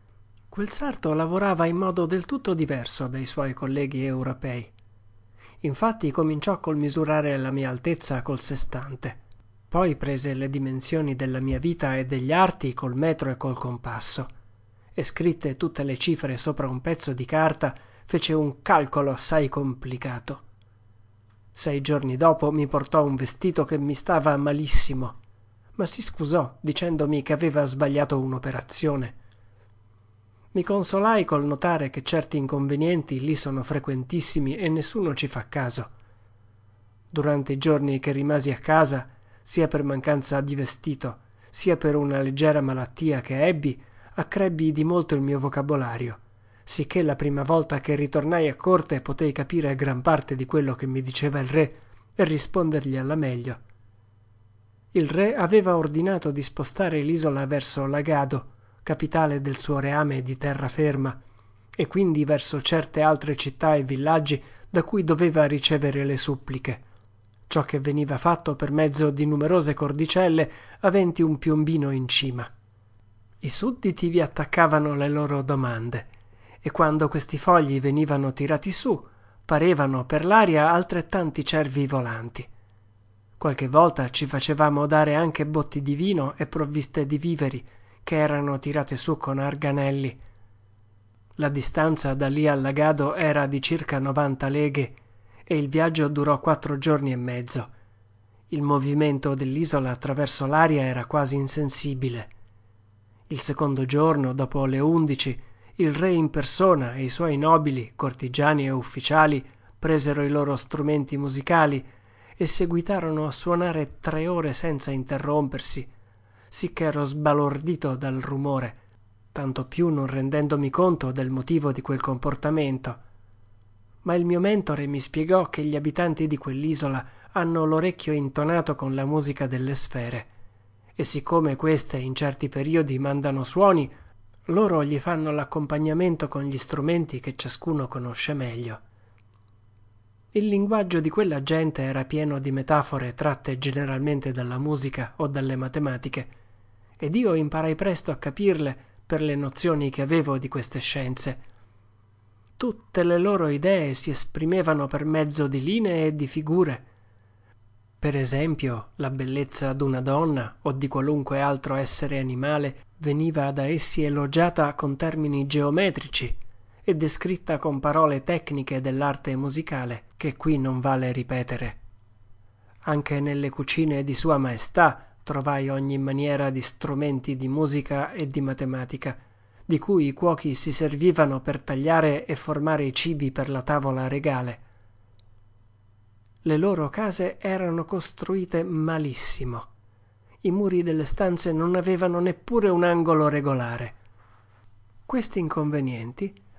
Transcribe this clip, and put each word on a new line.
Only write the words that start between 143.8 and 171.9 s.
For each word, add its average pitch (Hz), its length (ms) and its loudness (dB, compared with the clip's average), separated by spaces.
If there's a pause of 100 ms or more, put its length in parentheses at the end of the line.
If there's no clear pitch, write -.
dalla 123 260 -4
musica 135 580 -4
o 151 120 -2
dalle 135 260 -2
matematiche, 131 840 -4 (640)
ed 156 120 -2
io 226 180 2
imparai 160 440 0
presto 185 340 -2
a 143 60 -4
capirle 151 600 0 (300)
per 156 160 -2
le 147 120 0
nozioni 143 540 0
che 135 140 -4
avevo 143 340 2
di 131 120 -6
queste 131 320 -8
scienze. 127 600 -4 (1160)
Tutte 214 460 -2
le 175 120 4
loro 180 320 2
idee 147 460 2
si - 160 -4
esprimevano 156 760 0
per 147 200 -4
mezzo 151 400 0
di 135 160 -2
linee 175 460 0
e 156 60 -2
di 147 120 -4
figure. 156 580 0 (1120)
Per 147 160 -2
esempio, 135 840 -2
la 139 120 -4
bellezza 135 640 -4
d'una 135 300 -2
donna 139 580 0
o 147 120 -2
di 135 160 -2
qualunque 139 520 -2
altro 139 340 -2
essere 135 440 -2
animale 135 680 -4 (100)
veniva 151 520 0
da 139 160 -2
essi 156 380 0
elogiata 147 720 2
con 139 220 -4
termini 151 500 -2
geometrici 147 920 0 (460)
e 180 140 2
descritta 160 600 -2
con 143 240 -2
parole 147 440 4
tecniche 143 580 -2
dell'arte 135 540 -2
musicale, 135 680 -4 (140)
che 139 180 -4
qui 156 220 2
non 131 220 0
vale 131 320 0
ripetere. 120 640 -4 (1040)